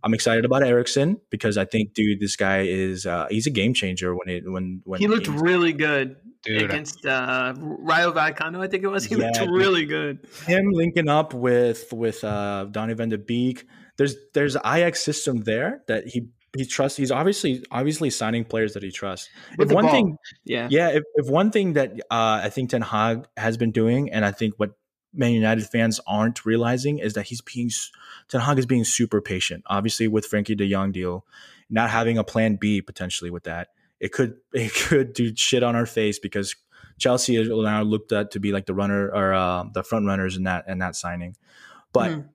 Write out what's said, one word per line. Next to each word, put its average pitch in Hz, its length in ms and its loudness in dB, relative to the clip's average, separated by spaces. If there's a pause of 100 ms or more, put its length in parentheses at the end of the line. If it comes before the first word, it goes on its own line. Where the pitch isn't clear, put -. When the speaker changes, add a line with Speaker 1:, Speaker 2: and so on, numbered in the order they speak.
Speaker 1:
I'm 110 100 2
excited 113 320 2
about 127 160 4
Eriksen 139 580 2 (120)
because 104 260 0
I 95 80 2
think, 107 300 -2
dude, 104 240 2
this 101 160 -4
guy 98 260 2
is, 95 460 -2
uh, 85 240 -2
he's 113 160 0
a - 20 0
game 117 240 2
changer 90 420 -2
when 90 140 -8
it, 90 200 -6
when, 92 360 -6
when 95 160 -8
Speaker 2:
He 208 60 2
looked 220 180 0
Speaker 1:
games 147 160 -2
Speaker 2:
really 170 320 2
good 143 440 -2 (260)
Speaker 3:
Dude. 107 180 -2
Speaker 2:
against, 143 420 -6
uh, 127 540 -2
Rayo 160 560 0
Vallecano, 156 500 -2
I 190 40 -4
think 190 160 -2
it 196 60 0
was. 196 160 -2
He - 100 -4
Speaker 1:
Yeah, - 100 2
Speaker 2:
looked 113 140 0
Speaker 1:
dude. 175 100 0
Speaker 2:
really 185 380 4
good. 151 320 -4 (260)
Speaker 1:
Him 190 260 4
linking 170 380 2
up 151 240 2
with, 120 580 2
with, 113 320 -2
uh, 101 420 -4
Donny 107 280 -4
van 113 160 -2
de 110 80 -2
Beek. 123 480 -2 (320)
There's, 139 180 2 (200)
there's 143 200 2
an 135 100 -2
Ajax 170 380 2
system 139 420 -2
there 135 420 -2
that 110 200 -2
he, 117 200 -6 (280)
he 131 100 -2
trusts. 139 300 -2
He's 135 160 -2
obviously, 143 600 0
obviously 147 400 0
signing 113 340 -2
players 110 300 -2
that 101 80 -8
he 98 80 -8
trusts. 95 360 -8 (300)
Speaker 2:
With - 80 6
Speaker 1:
If 143 40 0
Speaker 2:
the 190 60 6
Speaker 1:
one 208 100 6
Speaker 2:
ball. 302 80 6
Speaker 1:
thing, 196 240 4 (280)
Speaker 2:
Yeah. 120 240 -4
Speaker 1:
yeah, 160 200 4
if, 151 140 2 (120)
if 151 120 2
one 170 220 4
thing 202 240 2
that, 135 200 2 (180)
uh, 110 320 2
I 104 80 -2
think 127 180 -4
Ten 120 140 0
Hag 113 420 0 (100)
has 113 220 -2
been 113 140 2
doing, 117 400 2
and 107 120 0
I 101 80 2
think 107 260 -2
what 104 160 -2 (400)
Man 123 180 2
United 110 360 2
fans 113 380 0
aren't 110 400 0
realizing 123 540 0
is 104 140 -4
that 104 100 -4
he's 120 180 -10
being 120 260 -6
s-, - 220 -6 (380)
Ten 127 140 0
Hag 139 180 2
is 127 80 2
being 120 160 2
super 110 360 2
patient. 92 460 -6
Obviously, 104 420 0
with 107 200 0
Frankie 107 260 -2
De 101 160 0
Jong 98 220 0
deal, 90 340 -6 (460)
not 113 180 2
having 113 300 2
a 107 40 2
plan 110 340 2
B 104 240 0
potentially 90 500 -8
with 87 140 -10
that, 85 240 -8 (300)
it 98 120 -4
could, 120 320 0
<laughs> - 100 -20
it 117 220 -4
could 135 380 2
do 117 220 0
shit 123 280 2
on 120 120 2
our 117 120 2
face 107 320 -2
because 98 360 -6 (440)
Chelsea 127 360 2
is 113 120 2
now 107 340 2
looked 107 300 0
at 104 200 0
to 104 80 -6
be 101 120 0
like 98 160 -2
the 95 80 -2
runner 101 340 0
or, 95 240 2
uh, 90 300 0 (100)
the 95 80 -4
front 107 240 -2
runners 98 320 0
in 92 60 -4
that, 92 240 -2
in 92 120 -6
that 90 160 -4
signing. 87 400 -8 (580)
But 127 180 4
Speaker 2:
Mm-hmm. 151 100 -6 (140)